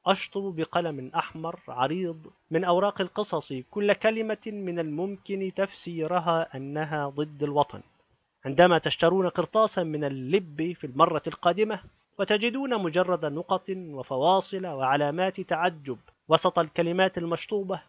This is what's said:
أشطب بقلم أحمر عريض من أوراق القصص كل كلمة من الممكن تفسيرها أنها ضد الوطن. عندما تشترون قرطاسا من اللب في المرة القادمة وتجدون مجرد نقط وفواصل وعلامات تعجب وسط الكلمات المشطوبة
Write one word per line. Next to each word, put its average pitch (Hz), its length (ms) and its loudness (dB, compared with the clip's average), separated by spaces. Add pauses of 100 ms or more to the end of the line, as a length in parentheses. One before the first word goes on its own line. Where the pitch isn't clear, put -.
أشطب 196 500 -2
بقلم 156 600 -4
أحمر 165 520 -6
عريض 160 640 -4 (200)
من 165 120 2
أوراق 190 380 2
القصص 175 520 -4 (180)
كل 208 220 2
كلمة 220 520 0
من 190 340 -6
الممكن 190 760 -4
تفسيرها 165 1000 -2
أنها 147 520 -4
ضد 147 340 -6
الوطن. 143 380 0 (640)
عندما 165 320 6
تشترون 170 520 2
قرطاسا 190 540 0
من 151 200 -4
اللب 147 680 -2
في 160 160 -10
المرة 151 400 4
القادمة 190 520 0 (400)
وتجدون 226 640 0
مجرد 175 420 0
نقط 170 440 -4
وفواصل 180 960 0
وعلامات 147 760 0
تعجب 160 560 -2 (300)
وسط 170 320 4
الكلمات 175 580 0
المشطوبة 180 720 -4